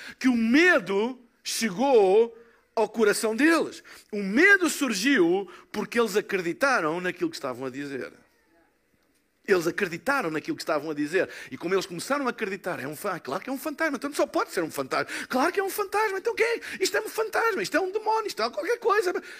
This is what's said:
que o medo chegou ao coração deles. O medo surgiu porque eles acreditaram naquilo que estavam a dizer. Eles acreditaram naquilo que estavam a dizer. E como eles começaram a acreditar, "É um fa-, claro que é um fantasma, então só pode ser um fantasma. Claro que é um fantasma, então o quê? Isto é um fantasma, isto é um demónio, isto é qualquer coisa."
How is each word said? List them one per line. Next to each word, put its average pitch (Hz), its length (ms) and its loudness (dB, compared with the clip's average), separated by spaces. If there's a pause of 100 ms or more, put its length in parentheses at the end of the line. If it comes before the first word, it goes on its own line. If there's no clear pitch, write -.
(180)
que 262 120 2
o 247 60 4
medo 233 840 4 (240)
chegou 220 920 4 (400)
ao 214 140 2
coração 214 460 2
deles. 277 460 2 (300)
O 208 100 -4
medo 320 480 6
surgiu 202 800 2 (220)
porque 208 260 -4
eles 220 200 2
acreditaram 180 800 0
naquilo 175 300 -4
que 165 80 -10
estavam 127 280 -6
a 131 40 -4
dizer. 127 420 -8 (1400)
Eles 180 180 4
acreditaram 175 640 -2
naquilo 156 280 -4
que - 60 -14
estavam 156 260 -2
a 156 40 -6
dizer. 147 360 -2 (200)
E 131 80 -12
como 170 160 -4
eles 185 120 0
começaram 254 420 -4
a 240 40 -2
acreditar, 190 500 -8
"É 127 60 -8
um 151 80 -8
fa-, 185 240 -6
claro 147 220 -6
que - 80 -12
é 262 40 -4
um 277 40 -6
fantasma, 311 380 -4
então 285 180 -8
só 302 140 0
pode 392 240 -4
ser 185 100 -2
um 156 100 -4
fantasma. 139 360 -4 (220)
Claro 277 240 2
que 392 60 0
é 392 40 -2
um 392 60 -4
fantasma, 392 480 -2
então 453 160 -2
o - 20 -6
quê? 453 260 0 (180)
Isto 381 180 -2
é - 40 0
um 427 60 -10
fantasma, 440 560 -2
isto - 140 -2
é - 20 4
um 370 120 -2
demónio, 427 360 -2
isto - 140 -6
é 233 80 0
qualquer 453 300 -4
coisa." 392 340 2 (260)